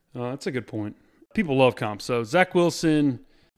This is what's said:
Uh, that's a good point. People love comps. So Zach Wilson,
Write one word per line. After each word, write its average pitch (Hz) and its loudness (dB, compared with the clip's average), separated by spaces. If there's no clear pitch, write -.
Uh, 123 -6
that's 139 -12
a 165 -4
good 127 -8
point. 107 -8
People 135 0
love 127 6
comps. 107 -8
So 120 -2
Zach 175 2
Wilson, 156 2